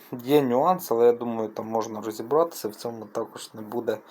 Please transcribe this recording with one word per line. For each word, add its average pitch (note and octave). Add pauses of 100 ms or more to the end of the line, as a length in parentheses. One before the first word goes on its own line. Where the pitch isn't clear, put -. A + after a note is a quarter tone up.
(120)
Є C3
нюанс, C#3+
але A#2
я A#2+
думаю, A#2
там A2
можна A2
розібратися, A2+
в G2+
цьому A2+
також -
не A2+
буде A2 (120)